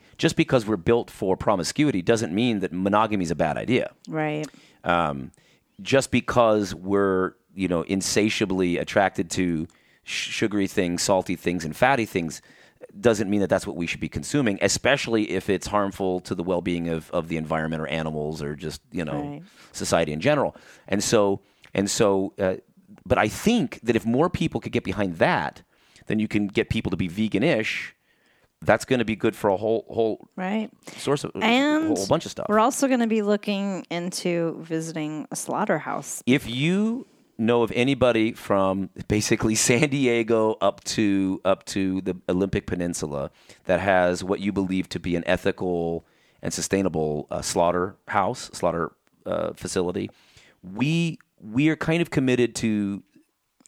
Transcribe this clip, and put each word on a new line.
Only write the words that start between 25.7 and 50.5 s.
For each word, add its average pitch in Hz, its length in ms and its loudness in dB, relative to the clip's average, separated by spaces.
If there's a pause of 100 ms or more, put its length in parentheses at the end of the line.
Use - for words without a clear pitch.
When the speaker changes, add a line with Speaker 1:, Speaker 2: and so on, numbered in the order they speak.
Speaker 1:
then 107 120 0
you 107 80 0
can 104 200 0
get 104 220 0
people 110 220 0
to 90 60 -2
be 95 100 0
vegan-ish. 110 840 0 (680)
That's - 240 2
gonna 123 200 2
be 110 100 -2
good 107 200 0
for 107 140 0
a 95 80 2
whole, 110 320 -2
whole 110 460 -2
Speaker 2:
Right. 202 360 -4 (260)
Speaker 1:
source - 260 -2
of, - 120 -6
Speaker 2:
And 294 560 2
Speaker 1:
a - 40 0
whole 196 120 -2
bunch 165 180 0
of 196 60 -10
stuff. - 180 -8
Speaker 2:
we're 214 100 4
also 247 280 2
gonna 247 200 2
be 220 140 0
looking 202 680 -2
into 170 720 -2
visiting 160 680 -6
a 170 60 -10
slaughterhouse. - 880 -4
Speaker 1:
If 123 240 2
you 190 560 -2 (320)
know 117 240 4
of 110 140 0
anybody 120 560 2
from 95 580 0 (180)
basically 110 480 2
<laughs> - 140 0
San 127 200 4
Diego 117 680 2
up 98 260 0
to, 98 600 2
up 95 200 0
to 95 360 -2
the 92 140 -4 (120)
Olympic 95 380 0
Peninsula 85 640 -4 (360)
that 90 140 2
has 90 440 2
what 92 160 -2
you 98 120 -2
believe 92 380 -2
to 87 100 -6
be 87 160 -2
an 85 120 -2
ethical 87 800 -2 (340)
and 92 100 -4
sustainable, 80 800 0
uh, - 140 -6
slaughterhouse, 95 1120 0
slaughter, 85 380 -2 (360)
uh, 82 260 -4
facility, 92 560 -4 (540)